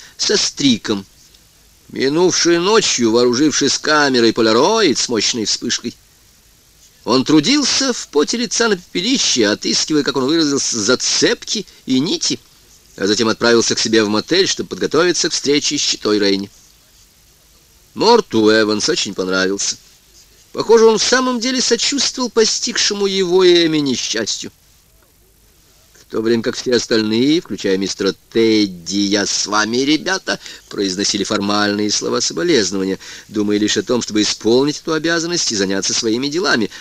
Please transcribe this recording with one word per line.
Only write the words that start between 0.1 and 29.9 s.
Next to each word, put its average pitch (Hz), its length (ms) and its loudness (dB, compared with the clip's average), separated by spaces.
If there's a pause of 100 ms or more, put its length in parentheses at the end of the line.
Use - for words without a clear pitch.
со - 200 0
Стриком. 110 680 -2 (800)
Минувшей 165 720 0
ночью, 180 500 2
вооружившись 123 680 2
камерой 131 540 2
Polaroid 139 640 2
с - 120 -4
мощной 113 360 -2
вспышкой, - 500 -6 (1120)
он 127 200 2
трудился 247 680 2
в - 180 -10
поте 147 280 0
лица 233 300 -2
на 208 100 2
пепелище, 202 720 0
отыскивая, - 560 0
как 135 120 -4
он 131 100 0
выразился, 143 540 -2
зацепки 127 880 -2 (220)
и 131 120 2
нити, 156 400 -2 (580)
а 98 100 -2
затем 110 220 2
отправился 117 440 2
к - 60 -2
себе 113 240 2
в 104 60 0
мотель, 156 380 0
чтобы - 220 -6
подготовиться 160 580 -2
к 156 60 -6
встрече 147 420 -2
с 139 60 -4
читой - 380 -2
Рейни. 98 320 0 (1400)
Морту 127 560 4
Эванс 107 380 2
очень - 260 -4
понравился. 92 640 -2 (720)
Похоже, 220 340 4
он 220 120 6
в - 60 -2
самом 254 360 0
деле 254 220 -2
сочувствовал 254 680 -2
постигшему 214 760 0
его 185 380 2
и 175 220 6
Эми 160 120 0
несчастью. 113 720 -4 (1400)
В - 180 -20
то 113 100 -4
время 113 200 2
как 113 140 -4
все - 180 -2
остальные, 117 640 2
включая 98 380 -2
мистера 98 380 -2 (160)
Тедди, 101 640 0
«Я 101 300 0
с - 180 -4
вами, 107 320 -2
ребята», 143 600 -2 (280)